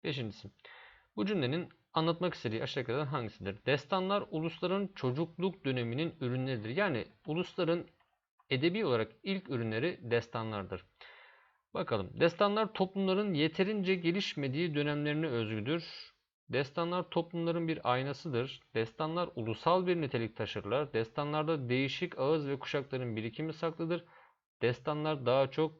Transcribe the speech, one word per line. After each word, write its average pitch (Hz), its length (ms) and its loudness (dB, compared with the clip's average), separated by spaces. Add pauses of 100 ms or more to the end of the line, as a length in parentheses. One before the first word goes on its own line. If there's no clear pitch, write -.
Beşincisi. 127 460 -6 (640)
Bu 208 100 0
cümlenin 165 420 0 (260)
anlatmak 165 400 2
istediği 110 280 -4
aşağıdakilerden 135 440 -2
hangisidir? 110 500 -4 (100)
Destanlar 185 640 0
ulusların 180 640 -2
çocukluk 165 680 -2
döneminin 131 560 0
ürünleridir. 127 560 -2
Yani 170 280 2 (220)
ulusların 170 600 0 (640)
edebi 170 340 2
olarak 117 280 2 (100)
ilk 190 280 -4
ürünleri 117 520 0
destanlardır. 110 840 -2 (880)
Bakalım. 107 460 -2
Destanlar 202 520 4
toplumların 190 640 0
yeterince 185 600 2
gelişmediği 165 800 0
dönemlerine 147 520 2
özgüdür. 117 580 0 (640)
Destanlar 170 640 -2
toplumların 170 580 0
bir 151 240 0
aynasıdır. 135 680 -2 (140)
Destanlar 160 600 -2
ulusal 160 520 2
bir 175 140 2
nitelik 123 360 0
taşırlar. 113 560 -2
Destanlarda 147 760 0
değişik 135 500 0
ağız 143 300 2
ve 139 100 -2
kuşakların 131 580 -2
birikimi 117 360 -4
saklıdır. 165 520 -2 (580)
Destanlar 151 640 0
daha 131 240 6
çok 156 300 2